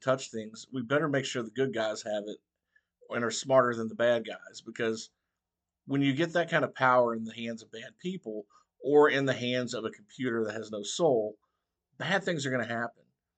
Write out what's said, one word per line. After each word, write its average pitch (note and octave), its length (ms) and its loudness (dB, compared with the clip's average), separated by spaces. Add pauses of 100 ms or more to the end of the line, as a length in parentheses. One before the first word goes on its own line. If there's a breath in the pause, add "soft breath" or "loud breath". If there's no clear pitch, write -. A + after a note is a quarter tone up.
touch C3 260 0
things, A2 420 -10
we C3 100 -4
better D3 260 0
make C3+ 160 0
sure B2 180 -4
the A2 80 -8
good C3+ 240 -2
guys A2 280 -2
have G#2 240 -4
it G#2 120 -10 (720)
and A#2+ 140 -2
are A2+ 60 0
smarter B2+ 440 4
than A2+ 140 -4
the A2 60 -8
bad A#2 320 2
guys, - 380 -14
because A2+ 460 -4 (760)
when C#3 160 0
you C#3 100 2
get E3 220 -2
that E3 160 0
kind D3+ 140 2
of A2+ 100 -6
power B2 400 4
in A2+ 100 -6
the A2 100 -12
hands A#2 280 -8
of - 100 -20
bad A2+ 280 -14
people C#3+ 460 -8 (340 soft breath)
or D3 300 8
in C#3 140 2
the C3 80 2
hands B2 420 -2
of A2 100 -6
a G#2+ 60 -4
computer A#2 540 -4
that G#2 100 -4
has G#2+ 160 -8
no G#2 120 -6
soul, A2+ 540 2 (600)
bad F#3 240 -2
things E3 240 -2
are C3 40 -2
gonna B2 140 0
happen. A#2 380 -6 (340)